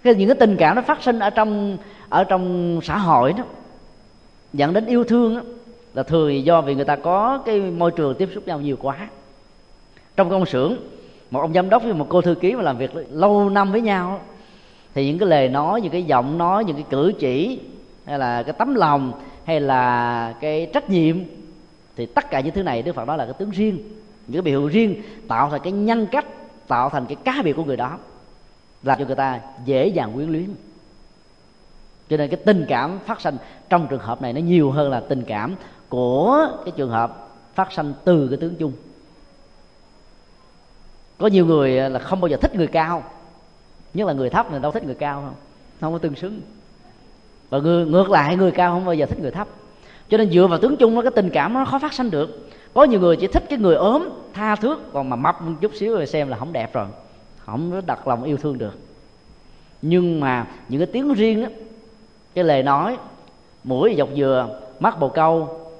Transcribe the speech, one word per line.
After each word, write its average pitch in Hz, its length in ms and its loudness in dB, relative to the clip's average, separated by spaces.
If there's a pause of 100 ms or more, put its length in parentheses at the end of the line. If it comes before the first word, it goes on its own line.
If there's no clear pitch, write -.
Cái, 240 120 8
những 196 120 4
cái 269 80 6
tình 214 220 4
cảm 165 180 4
nó 247 60 0
phát 302 220 -2
sinh 233 160 2
ở 208 100 0
trong, 208 480 0 (320)
ở 180 140 4
trong 180 600 0
xã 156 140 -4
hội 156 360 4
đó, 233 100 -4 (1080)
dẫn 147 200 2
đến 220 120 2
yêu 240 180 2
thương 233 320 4
á, 240 60 -8 (520)
là 131 100 -2
thường 143 420 2
do 165 160 6
vì 139 140 -2
người 139 100 0
ta 147 100 2
có 196 500 0
cái 214 140 0
môi 170 320 0
trường 147 240 -2
tiếp 185 200 -2
xúc 208 120 -10
nhau 156 140 -6
nhiều 143 200 -4
quá. 143 280 -6 (1040)
Trong 185 140 2
công 190 160 2
xưởng, 143 300 0 (560)
một 143 100 -2
ông 160 120 -2
giám 185 160 2
đốc 226 140 4
với 226 100 -2
một 147 160 -2
cô 180 120 4
thư 170 140 2
ký 190 200 -2
mà 240 60 -4
làm 139 160 -2
việc 131 140 -6 (200)
lâu 202 380 2
năm 196 220 2
với 226 100 0
nhau 190 280 0
á, 196 80 -6 (760)
thì 139 140 0
những 156 120 -2
cái 196 100 2
lời 139 200 6
nói, 160 320 0
những 170 100 -4
cái 175 120 -4
giọng 143 340 0
nói, 185 280 0
những 156 100 -4
cái 147 140 -10
cử 151 300 2
chỉ, 147 400 -2 (460)
hay 143 140 -6
là 120 240 -2
cái 151 100 -8
tấm 254 220 -2
lòng, 147 360 2 (320)
hay 160 180 0
là 120 800 0
cái 156 320 -4
trách 196 160 -2
nhiệm, 165 280 4 (800)
thì 117 100 -8
tất - 240 -4
cả 139 100 -2
những 156 140 -4
thứ 196 100 -4
này 123 180 -4
Đức 135 140 -6
Phật 117 100 -8
nói 151 120 -4
là 127 80 -4
cái 127 80 -10
tướng 208 180 -8
riêng, 196 260 -2 (500)
những 120 60 -10
cái 165 180 -2
biểu 139 100 2
hiện 147 80 0
riêng 208 320 2 (260)
tạo 123 220 0
thành 147 140 -4
cái 185 80 -6
nhân 214 360 0
cách, 294 180 -2 (420)
tạo 127 220 0
thành 139 160 -4
cái 143 100 -10
cá 262 280 -4
biệt 151 100 2
của 156 100 -2
người 135 140 -4
đó, 127 200 -6 (840)
làm 127 160 2
cho 139 60 -4
người 131 100 -4
ta 131 240 -2 (260)
dễ 135 220 2
dàng 135 260 -2
quyến 147 160 -6
luyến. 170 200 -4 (1600)
Cho 151 80 0
nên 147 120 0
cái 165 160 -4
tình 185 240 4
cảm 156 360 -2
phát 220 160 -8
sinh 143 160 -2 (320)
trong 170 180 2
trường 135 120 -4
hợp 117 220 -6
này 123 120 -4
nó 147 80 -4
nhiều 170 300 4
hơn 139 200 0
là 123 80 -2
tình 123 280 -4
cảm 110 280 -4 (340)
của 147 580 2 (180)
cái 180 120 -8
trường 135 120 -4
hợp 117 400 -4 (240)
phát 190 180 -2
sinh 147 220 -6 (100)
từ 156 240 4
cái 135 100 -2
tướng 165 180 -6
chung. 156 160 -4 (2500)
Có 208 100 0
nhiều 190 180 6
người 135 440 2
là 123 100 -4
không 190 220 -4
bao 180 80 0
giờ 135 120 0
thích - 140 0
người 165 120 0
cao, 160 360 -2 (880)
nhất 196 140 -2
là 156 60 -2
người 131 160 -2
thấp, 190 220 -2
người 143 80 -6
đâu 147 120 -2
thích - 120 -6
người - 120 -8
cao 143 300 -6
không, 131 100 -14 (460)
không 160 120 -4
có 170 60 -6
tương 160 160 -4
xứng. 202 260 -10 (1080)
Và 139 100 0
người, 170 260 2
ngược 180 240 4
lại, 165 260 4
người 185 160 4
cao 180 220 2
không 180 120 -2
bao 175 100 0
giờ 147 100 0
thích - 160 -6
người 131 100 -6
thấp. 208 160 -8 (640)
Cho 214 80 4
nên 208 140 4
dựa 180 160 8
vào 170 120 2
tướng 269 180 2
chung 226 180 6
đó, 240 60 2
cái 247 140 0
tình 143 140 2
cảm 156 240 0
nó 262 120 0
khó 269 140 -2
phát 294 140 -4
sinh 240 180 -4
được. 151 380 -6 (240)
Có 269 100 8
nhiều 233 160 6
người 170 180 6
chỉ 175 100 -2
thích - 220 0
cái 285 100 -4
người 180 160 4
ốm, 240 340 2 (240)
tha 214 220 -2
thước, 226 380 -6
còn 135 160 -4
mà 123 60 -4
mập 156 260 -2
một 165 200 -6
chút 214 140 -2
xíu 202 200 -2
rồi 151 120 -2
xem 147 200 -2
là 123 100 -8
không 147 160 -10
đẹp 117 200 -6
rồi, 104 140 -4 (580)
không 147 260 -6
có 190 140 -6
đặt 131 220 -6
lòng 123 160 -2
yêu 147 140 -4
thương 143 200 -6
được. 110 200 -8 (1040)
Nhưng 170 380 2
mà 127 280 -2 (220)
những 135 100 -4
cái 175 80 0
tiếng 269 260 -2
riêng 220 300 2
á, - 60 -6 (840)
cái 180 100 0
lời 143 200 4
nói, 156 340 0 (680)
mũi 139 340 2
dọc 135 180 2
dừa, 131 440 0 (200)
mắt 165 200 0
bồ 135 100 0
câu 160 500 0 (200)